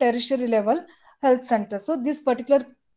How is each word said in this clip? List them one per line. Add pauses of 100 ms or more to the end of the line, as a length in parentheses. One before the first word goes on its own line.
tertiary
level (380)
health
center.
So
this
particular (300)